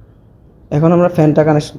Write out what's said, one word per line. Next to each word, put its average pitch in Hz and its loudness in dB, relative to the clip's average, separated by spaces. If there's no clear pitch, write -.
এখন 165 2
আমরা 175 2
ফ্যানটা 151 2
কানেকশন, 151 -2